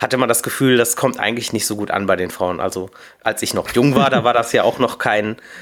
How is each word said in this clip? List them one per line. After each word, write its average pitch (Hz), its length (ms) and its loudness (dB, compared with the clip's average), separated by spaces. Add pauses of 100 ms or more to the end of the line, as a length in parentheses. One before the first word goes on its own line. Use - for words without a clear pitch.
hatte 131 160 -2
immer 127 100 2
das 117 160 2
Gefühl, 127 340 2
das 117 200 2
kommt 131 220 -2
eigentlich 117 360 -4
nicht 107 120 -2
so 107 100 -4
gut 104 140 -6
an 98 160 -2
bei 95 100 2
den 90 140 -4
Frauen. 90 300 -2
Also 92 300 -6 (320)
als 110 200 -2
ich 110 120 -4
noch 92 160 -4
jung 131 240 4
war, 135 160 4
da 123 140 2
war 120 100 4
das 117 180 0
ja 117 120 4
auch 120 140 0
noch 123 200 -2
kein, 107 380 0 (260)